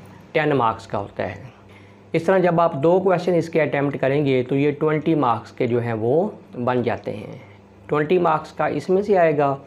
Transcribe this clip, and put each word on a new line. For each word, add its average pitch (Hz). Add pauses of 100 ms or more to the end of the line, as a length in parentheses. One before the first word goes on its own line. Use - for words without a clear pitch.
(340)
टेन 151
मार्क्स 113
का 113
होता 101
है। - (600)
इस 165
तरह 190
जब 170
आप 170
दो 165
क्वेश्चन 180
इसके 165
अटेम्प्ट 139
करेंगे, 135
तो 139
ये 143
ट्वेंटी 156
मार्क्स 120
के -
जो 120
हैं, 117
वो 135 (220)
बन 123
जाते 110
हैं। 110 (460)
ट्वेंटी 151
मार्क्स 160
का 151
इसमें 185
से 208
आएगा। 147